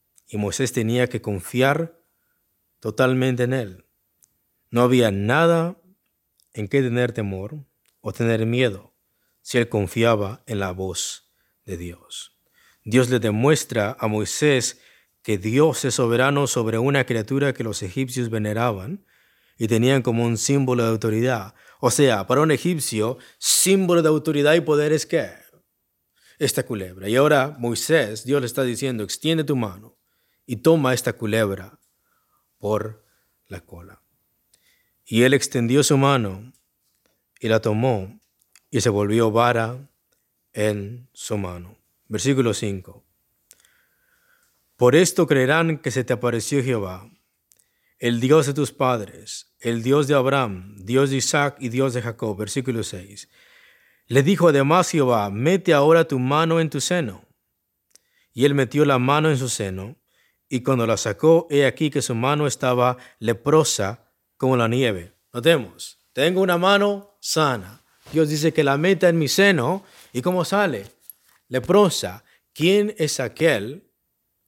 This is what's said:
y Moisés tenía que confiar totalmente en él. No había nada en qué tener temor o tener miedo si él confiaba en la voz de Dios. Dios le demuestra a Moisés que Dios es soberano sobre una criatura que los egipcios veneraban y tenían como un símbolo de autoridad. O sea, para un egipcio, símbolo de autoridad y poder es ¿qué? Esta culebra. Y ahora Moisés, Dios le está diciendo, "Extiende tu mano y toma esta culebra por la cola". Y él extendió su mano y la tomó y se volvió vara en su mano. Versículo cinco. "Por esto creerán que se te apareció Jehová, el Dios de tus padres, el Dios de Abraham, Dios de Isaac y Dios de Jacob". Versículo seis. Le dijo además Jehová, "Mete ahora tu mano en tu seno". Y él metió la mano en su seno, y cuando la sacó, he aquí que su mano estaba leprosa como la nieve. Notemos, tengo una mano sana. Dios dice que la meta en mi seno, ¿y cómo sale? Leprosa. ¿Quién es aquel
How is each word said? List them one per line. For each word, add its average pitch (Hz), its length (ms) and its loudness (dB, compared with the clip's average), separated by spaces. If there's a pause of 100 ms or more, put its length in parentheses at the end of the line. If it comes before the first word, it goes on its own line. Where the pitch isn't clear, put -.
(280)
y 107 100 -10
Moisés 104 360 -2
tenía 120 340 0
que 113 140 -8
confiar 131 800 -2 (800)
totalmente 127 640 0
en 123 100 -2
él. 104 320 -8 (840)
No 117 100 2
había 120 300 4
nada 165 680 0 (720)
en 104 140 -8
qué 139 140 0
tener 123 300 0
temor 104 520 -8 (380)
o - 100 -8
tener 113 360 0
miedo 117 480 -2 (480)
si - 160 -2
él 117 100 0
confiaba 107 760 0
en 107 120 -6
la 95 120 -4
voz 92 600 -10 (340)
de 95 120 -10
Dios. - 580 -16 (480)
Dios 120 260 2
le 123 100 2
demuestra 117 800 0
a 113 80 -2
Moisés 117 720 -2 (400)
que 107 160 -2
Dios 131 480 0
es 123 80 -2
soberano 131 540 0
sobre 113 300 -2
una 135 280 0
criatura 131 480 -2
que - 100 -8
los 110 180 -8
egipcios 123 480 -6
veneraban 110 760 -4 (520)
y 113 100 -4
tenían 120 340 2
como 117 240 -2
un 117 120 -2
símbolo 127 460 0
de 113 60 0
autoridad. 113 640 -2 (240)
O 123 120 2
sea, 117 360 2
para 139 140 2
un 156 100 4
egipcio, 131 640 -2 (200)
símbolo 180 640 2
de 156 80 4
autoridad 151 460 2
y 170 60 2
poder 147 300 0
es 151 140 0
¿qué? 123 260 -4 (1080)
Esta 139 260 -2
culebra. 95 420 -10
Y 110 80 0
ahora 147 420 2
Moisés, 117 680 -2
Dios 139 160 0
le 123 60 -4
está 135 160 -4
diciendo, 123 400 -4
"Extiende 156 420 -4
tu 143 100 -2
mano 107 420 -8 (480)
y 123 120 -6
toma 147 360 4
esta 120 200 -2
culebra 101 640 -4 (800)
por 107 480 -6 (420)
la 90 140 -14
cola". - 400 -20 (1040)
Y 117 180 2
él 131 100 4
extendió 131 500 0
su 139 140 2
mano 123 540 0 (880)
y 120 80 -6
la 110 140 2
tomó 110 580 -2 (500)
y 117 120 -2
se 120 80 2
volvió 107 420 2
vara 117 580 0 (640)
en 107 600 -4
su - 240 -8
mano. 90 400 -10 (300)
Versículo 117 460 0
cinco. 98 500 -8 (1700)
"Por 123 180 6
esto 175 320 4
creerán 151 520 2
que 127 120 -6
se 127 120 -2
te 127 100 -2
apareció 120 500 -2
Jehová, 101 480 -6 (840)
el 120 220 -2
Dios 139 260 4
de 139 80 -4
tus 139 180 -4
padres, - 880 -6
el 117 220 -4
Dios 135 260 0
de 143 60 0
Abraham, 123 640 -2
Dios 123 320 0
de 135 80 -2
Isaac 143 420 -2
y 127 100 -6
Dios 127 240 -2
de 120 80 -6
Jacob". 107 360 -8
Versículo 117 460 -6
seis. 98 460 -16 (800)
Le 127 140 4
dijo 170 280 4
además 147 420 4
Jehová, 123 400 2
"Mete 160 420 2
ahora 160 340 6
tu 135 120 -2
mano 156 400 0
en 160 100 -2
tu 143 100 -6
seno". 131 460 -4 (1080)
Y 123 140 2
él 143 80 4
metió 143 320 2
la 139 140 4
mano 147 320 2
en 139 60 0
su 127 120 -6
seno, 98 480 -8 (520)
y 127 120 -4
cuando 127 240 0
la 110 120 2
sacó, 165 520 2
he 143 160 4
aquí 147 240 0
que 135 120 -4
su 123 120 -4
mano 139 320 0
estaba 123 520 0 (220)
leprosa 117 920 0 (260)
como 131 180 2
la 117 120 2
nieve. 110 480 -2 (180)
Notemos, 123 640 -2 (120)
tengo 180 300 0
una 180 160 2
mano 202 640 0
sana. 123 580 -2 (320)
Dios 151 180 0
dice 151 240 -2
que 151 100 2
la 139 140 2
meta 180 300 2
en 170 100 2
mi 151 120 0
seno, 185 560 2 (260)
¿y 123 100 -6
cómo 180 220 -2
sale? 151 480 -4 (560)
Leprosa. 127 800 0 (280)
¿Quién 208 440 2
es 151 220 -2
aquel 131 680 -2 (580)